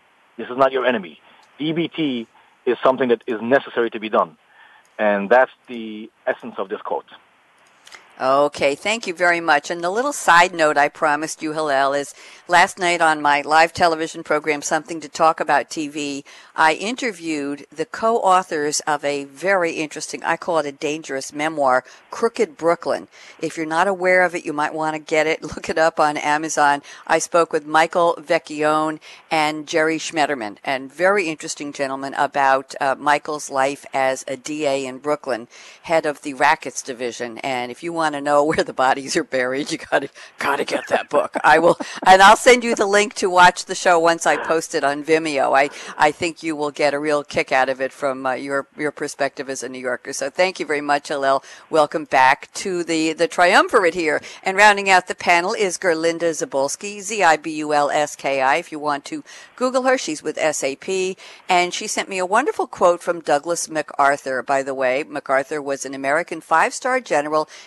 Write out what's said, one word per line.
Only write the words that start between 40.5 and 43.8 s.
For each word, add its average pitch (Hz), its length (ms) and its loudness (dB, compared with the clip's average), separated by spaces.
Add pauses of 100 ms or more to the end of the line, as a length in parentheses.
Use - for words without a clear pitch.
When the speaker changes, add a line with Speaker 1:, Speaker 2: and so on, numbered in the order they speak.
Speaker 2:
get - 240 -6
that - 200 -2
book. - 340 0
I 156 140 6
will, 165 220 4 (260)
and 190 160 10
I'll 208 140 10
send 247 280 6
you 233 120 0
the 220 100 0
link 208 300 2
to 196 140 -2
watch 180 360 6
the 190 100 -8
show 180 220 4